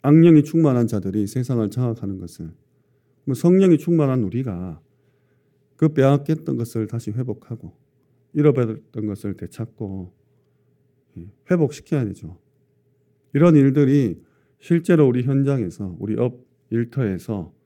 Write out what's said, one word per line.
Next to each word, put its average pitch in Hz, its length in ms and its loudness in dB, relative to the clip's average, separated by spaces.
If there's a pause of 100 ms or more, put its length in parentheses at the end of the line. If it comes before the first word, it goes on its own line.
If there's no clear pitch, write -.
악령이 156 420 8
충만한 139 420 2
자들이 101 400 -4
세상을 120 440 -4
장악하는 113 480 -6
것을, 82 340 -14 (720)
그럼 135 100 -4
성령이 180 440 4
충만한 143 440 0
우리가 92 580 -8 (960)
그 160 140 2
빼앗겼던 139 680 0
것을 113 300 -6
다시 117 240 -8
회복하고 113 680 -10 (560)
잃어버렸던 123 760 -2
것을 101 300 -8
되찾고, 95 760 -12 (1040)
예, 90 100 -20 (220)
회복시켜야 147 540 -2
되죠. 90 340 -12 (960)
이런 160 220 6
일들이 135 680 2 (380)
실제로 170 460 2
우리 123 160 0
현장에서, 131 760 -4
우리 107 180 -6
업 123 280 -4 (260)
일터에서 107 840 -6 (140)